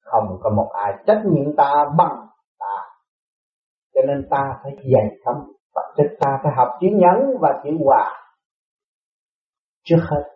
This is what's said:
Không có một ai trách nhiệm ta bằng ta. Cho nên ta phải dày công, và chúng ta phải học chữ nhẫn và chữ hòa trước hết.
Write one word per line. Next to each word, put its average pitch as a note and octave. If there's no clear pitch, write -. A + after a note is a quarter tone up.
Không -
có A2
một G#2
ai G2+
trách G#3+
nhiệm D3+
ta -
bằng -
ta. G2+
Cho C3+
nên C#3
ta C#3
phải C#3
dày A2+
công, D3
và -
chúng C#3+
ta C#3
phải D3
học B2+
chữ F#3+
nhẫn G#3+
và D#3+
chữ C#3+
hòa -
trước E3+
hết. C#3+